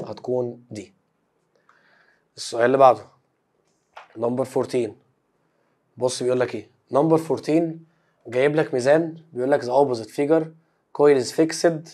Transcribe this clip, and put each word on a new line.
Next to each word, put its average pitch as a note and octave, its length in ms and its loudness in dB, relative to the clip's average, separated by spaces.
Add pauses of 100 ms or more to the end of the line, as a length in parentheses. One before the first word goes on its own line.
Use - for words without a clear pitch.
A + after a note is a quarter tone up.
هتكون A#2+ 640 -6
دي. G#2 240 -16 (1400)
السؤال A#2 280 -4
اللي C3 140 2
بعده. B2 240 6 (1160)
Number B2 260 -2
fourteen. B2 460 -2 (1040)
بص B2+ 260 -4
بيقول B2+ 180 0
لك A#2+ 140 -4
ايه؟ G#2+ 160 -12 (240)
Number D#3+ 240 4
fourteen D#3 440 -2 (640)
جايب C3+ 300 0
لك D3+ 180 -2
ميزان، D#3 420 0 (160)
بيقول B2+ 180 -4
لك C#3+ 120 0
the A#2+ 60 -6
opposite B2 420 0
figure D#3 340 0 (540)
coil C#3+ 260 6
is - 80 -10
fixed. D#3+ 600 0